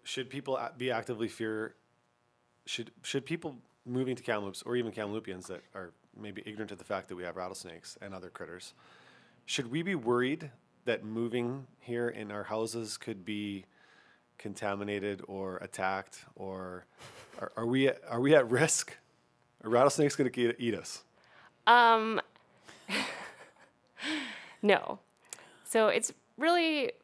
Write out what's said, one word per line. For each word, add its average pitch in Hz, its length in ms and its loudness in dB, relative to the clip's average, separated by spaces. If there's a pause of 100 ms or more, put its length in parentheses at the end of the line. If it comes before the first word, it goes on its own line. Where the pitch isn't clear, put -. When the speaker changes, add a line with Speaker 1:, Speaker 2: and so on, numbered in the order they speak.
Speaker 1:
should 127 260 -8
people 135 260 -4
a-, 117 200 -4
be 127 160 -2
actively 113 360 -2
fear, 110 460 -4 (920)
should, - 260 -8 (100)
should 131 240 -2
people 160 300 -6 (280)
moving 127 320 0
to 123 60 -12
Kamloops, 101 400 -2
or 120 140 -2
even 117 160 -2
Kamloopians 101 560 -6
that 90 140 -10 (120)
are 90 180 -12 (240)
maybe 104 300 -12
ignorant 107 240 -8
of 98 80 -12
the - 60 -16
fact 95 240 -4
that 92 80 -10
we 90 80 -8
have 87 120 -6
rattlesnakes 90 640 -10
and 98 140 -12
other 90 160 -12
critters, 85 420 -14 (760)
should 123 240 -2
we 156 120 -2
be 190 140 -2
worried 127 540 2 (340)
that 107 200 0
moving 120 600 -4 (140)
here 120 280 -4
in 107 220 -8
our 104 140 -6
houses 110 520 -4
could 101 280 -8
be 101 400 -4 (720)
contaminated 101 920 -4
or 95 300 -6
attacked, 95 640 -4 (100)
or 92 520 -10 (520)
are, - 180 -8
are 113 100 -2
we, 131 220 4
are 120 320 -2
we 143 140 8
at 127 160 10
risk? 135 460 4 (640)
Are 110 80 -4
rattlesnakes 143 460 6
gonna 131 180 4
eat, 120 240 2
eat 117 160 0
us? - 300 -8 (640)
Speaker 2:
Um, 226 520 8 (680)
<laughs> - 60 -4 (1700)
no. - 360 4 (680)
So 220 240 6
it's - 240 0 (240)
really 320 560 2 (120)